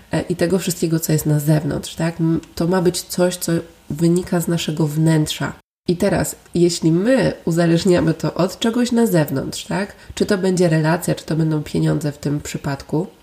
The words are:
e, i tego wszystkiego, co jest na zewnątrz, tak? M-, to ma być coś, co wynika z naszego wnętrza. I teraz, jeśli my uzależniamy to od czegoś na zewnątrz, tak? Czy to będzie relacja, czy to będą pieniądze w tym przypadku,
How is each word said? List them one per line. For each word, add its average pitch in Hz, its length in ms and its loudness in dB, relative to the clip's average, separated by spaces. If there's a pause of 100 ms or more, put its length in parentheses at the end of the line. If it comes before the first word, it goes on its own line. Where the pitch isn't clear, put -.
(120)
e, 160 100 0
i 175 140 -4
tego 175 240 0
wszystkiego, 165 400 -2
co 156 140 -2
jest 151 120 0
na 151 140 2
zewnątrz, 151 560 0
tak? 170 240 -4
M-, 165 220 0 (140)
to 170 120 -2
ma 180 140 2
być 170 200 0
coś, 180 360 -2
co - 140 -4 (380)
wynika 170 500 2
z 165 80 -2
naszego 165 400 -2
wnętrza. 151 640 0 (340)
I 175 100 2
teraz, 170 380 0 (200)
jeśli 170 360 2
my 190 420 2 (120)
uzależniamy 170 680 2
to 156 200 -4
od 190 260 -2
czegoś 233 320 0
na 233 160 4
zewnątrz, 156 580 -2
tak? 190 300 -6 (180)
Czy 190 120 0
to 202 120 2
będzie 180 320 2
relacja, 160 460 2
czy - 100 -10
to 156 100 -4
będą 156 280 0
pieniądze 156 480 -2
w 139 60 -18
tym 147 240 -4
przypadku, 151 640 -6 (160)